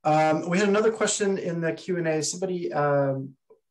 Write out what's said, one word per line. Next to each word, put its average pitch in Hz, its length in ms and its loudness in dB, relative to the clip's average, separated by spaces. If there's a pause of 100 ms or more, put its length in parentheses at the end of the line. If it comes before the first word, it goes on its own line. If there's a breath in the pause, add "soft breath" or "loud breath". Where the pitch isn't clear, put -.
Um, 156 460 2
we 175 80 2
had 208 100 2
another 214 240 4
question 208 460 0
in 170 220 -4
the 160 120 0
Q 175 240 -6
and 170 120 -2
A. 156 140 0
Somebody, 180 500 -4
um, 139 580 0 (400)